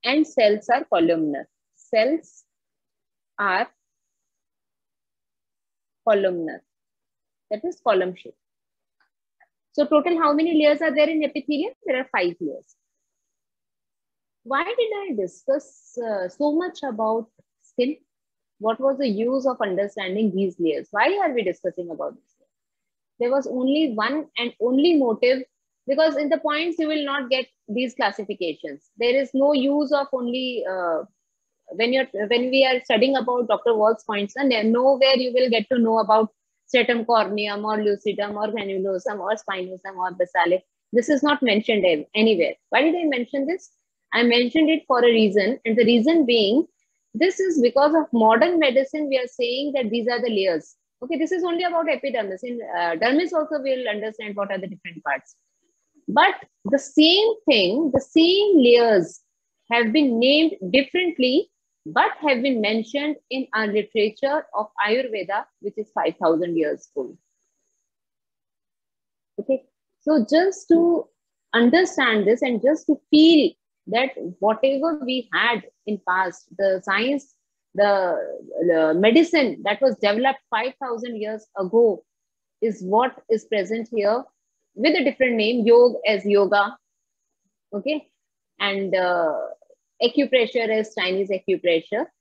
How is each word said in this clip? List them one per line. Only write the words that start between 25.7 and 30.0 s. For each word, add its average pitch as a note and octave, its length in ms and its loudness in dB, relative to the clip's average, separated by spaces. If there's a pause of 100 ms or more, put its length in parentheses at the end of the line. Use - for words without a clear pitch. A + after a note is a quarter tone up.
because C#4+ 300 0
in D4 120 -2
the D#4 100 0
points D#4+ 400 -4
you D#4+ 80 -2
will D4+ 180 -2
not C#4 240 -6
get C4 180 -2 (200)
these A#3+ 260 -4
classifications. F#3+ 1040 -6
There A#3+ 180 0
is C4+ 180 -2
no C#4 200 2
use C#4 380 0
of C#4 200 0